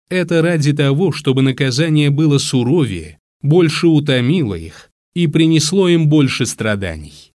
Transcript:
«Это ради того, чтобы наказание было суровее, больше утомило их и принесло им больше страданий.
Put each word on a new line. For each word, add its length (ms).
«Это 320
ради 320
того, 380
чтобы 300
наказание 680
было 260
суровее, 800
больше 460
утомило 680
их 360
и 120
принесло 600
им 220
больше 360
страданий. 960